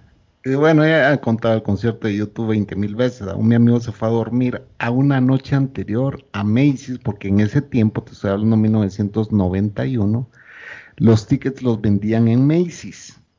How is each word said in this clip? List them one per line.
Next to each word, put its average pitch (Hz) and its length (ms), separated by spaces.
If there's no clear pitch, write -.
Y 135 100
bueno, 156 300
ya 151 280
he 127 60
contado 113 340
el 110 100
concierto 110 440
de 101 80
youtube 104 320
veinte 107 260
mil 104 220
veces, 120 320
¿ah? 95 80
Un, 110 140
mi 117 60
amigo 120 260
se 113 100
fue 113 160
a 113 40
dormir 117 500
a 117 120
una 135 300
noche 131 340
anterior 131 760
a 101 140
Macy's, 127 520
porque 101 300
en 98 140
ese 107 200
tiempo, 113 400
te - 120
estoy - 180
hablando 110 240
de 107 60
mil 110 100
novecientos 104 640
noventa 101 520
y 131 120
uno, 110 320
los 110 320
tickets 135 340
los 117 200
vendían 107 480
en 127 180
Macy's. 160 720